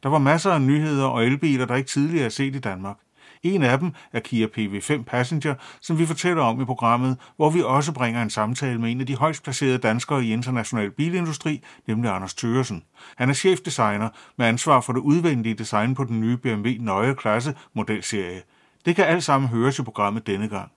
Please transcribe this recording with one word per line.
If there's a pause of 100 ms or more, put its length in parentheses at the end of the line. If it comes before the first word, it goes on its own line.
Der
var
masser
af
nyheder
og
elbiler,
der
ikke
tidligere
er
set
i
Danmark. (460)
En
af
dem (200)
er
Kia
P
V
fem
Passenger, (260)
som
vi
fortæller
om
i
programmet, (200)
hvor
vi
også
bringer
en
samtale
med
en
af
de
højst
placerede
danskere
i
international
bilindustri, (240)
nemlig
Anders
Thøgersen. (340)
Han
er
chefdesigner (300)
med
ansvar
for
det
udvendige
design
på
den
nye
B
M
W (120)
Neue
Klasse (200)
modelserie. (420)
Det
kan
alt
sammen
høres
i
programmet
denne
gang.